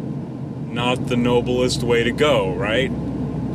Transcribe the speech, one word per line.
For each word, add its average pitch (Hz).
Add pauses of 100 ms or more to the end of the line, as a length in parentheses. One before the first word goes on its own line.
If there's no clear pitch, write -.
(680)
not 123
the 127
noblest 123
way 117
to 120
go, 123
right? 107 (640)